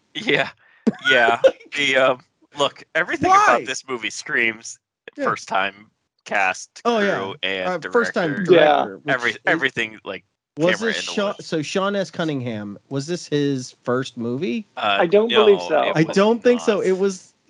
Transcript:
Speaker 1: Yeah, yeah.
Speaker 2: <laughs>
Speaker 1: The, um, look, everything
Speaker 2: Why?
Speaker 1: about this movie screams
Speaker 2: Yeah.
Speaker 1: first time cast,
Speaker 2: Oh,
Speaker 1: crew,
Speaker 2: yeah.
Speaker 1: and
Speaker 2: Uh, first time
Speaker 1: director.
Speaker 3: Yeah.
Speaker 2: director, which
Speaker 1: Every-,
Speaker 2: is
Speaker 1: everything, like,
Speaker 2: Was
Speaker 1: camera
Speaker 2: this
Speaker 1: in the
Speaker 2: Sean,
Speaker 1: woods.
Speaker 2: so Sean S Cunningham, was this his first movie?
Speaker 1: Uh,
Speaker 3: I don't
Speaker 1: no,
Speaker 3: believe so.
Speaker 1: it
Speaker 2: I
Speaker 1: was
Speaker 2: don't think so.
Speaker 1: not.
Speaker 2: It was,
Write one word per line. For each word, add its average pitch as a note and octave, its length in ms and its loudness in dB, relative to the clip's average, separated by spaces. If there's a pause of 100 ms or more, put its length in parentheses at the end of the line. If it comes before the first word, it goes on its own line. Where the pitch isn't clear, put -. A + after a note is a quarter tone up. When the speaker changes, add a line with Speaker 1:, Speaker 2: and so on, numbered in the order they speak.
(140)
Speaker 1:
Yeah, C#3+ 340 -2 (640)
yeah. A#2+ 300 4 (160)
Speaker 2:
<laughs> - 200 -16
Speaker 1:
The, C#3 200 2
um, C3 240 4 (380)
look, C#3 240 -2 (120)
everything C4+ 360 -2
Speaker 2:
Why? G4 160 6
Speaker 1:
about A#2+ 200 2
this C3 200 -8
movie A2+ 240 -6
screams A#2 680 -4 (380)
Speaker 2:
Yeah. C#4+ 80 -6
Speaker 1:
first - 220 -4
time G2 440 -4 (340)
cast, - 640 -4
Speaker 2:
Oh, A#3+ 120 2
Speaker 1:
crew, G3 440 -2
Speaker 2:
yeah. F#3 320 -4
Speaker 1:
and D#3+ 120 -8
Speaker 2:
Uh, F2+ 40 -12
first G#3 240 0
time F3+ 220 -2
Speaker 1:
director. F#3+ 180 2
Speaker 3:
Yeah. D3 300 6
Speaker 2:
director, - 200 -12
which C#3 100 -2
Speaker 1:
Every-, A#2+ 180 -2
Speaker 2:
is A2+ 140 -14
Speaker 1:
everything, B2+ 580 -2
like, F#2+ 200 -10 (340)
Speaker 2:
Was F3+ 220 2
Speaker 1:
camera A3+ 120 -2
Speaker 2:
this F3 80 -4
Speaker 1:
in F#3 60 -6
the - 60 -8
Speaker 2:
Sean, G3+ 160 -2
Speaker 1:
woods. - 180 -8
Speaker 2:
so D#3+ 160 -2
Sean F#3+ 320 -2
S G3 160 -4
Cunningham, A#2+ 680 -6 (100)
was C#3 180 -6
this E3+ 220 -8
his C#3+ 560 -2
first C3 320 -4
movie? D3+ 500 -6 (100)
Speaker 1:
Uh, G#3 240 0
Speaker 3:
I F3+ 60 2
don't G3+ 240 4
Speaker 1:
no, A3+ 140 4
Speaker 3:
believe G3+ 180 6
so. D#3 200 0
Speaker 1:
it B2 140 -2
Speaker 2:
I D#3 60 4
Speaker 1:
was F3 140 -2
Speaker 2:
don't G#3+ 260 2
think B3 180 4
so. G#3 180 0
Speaker 1:
not. D#3+ 80 -2
Speaker 2:
It F#3 120 2
was, G3 340 -4 (180)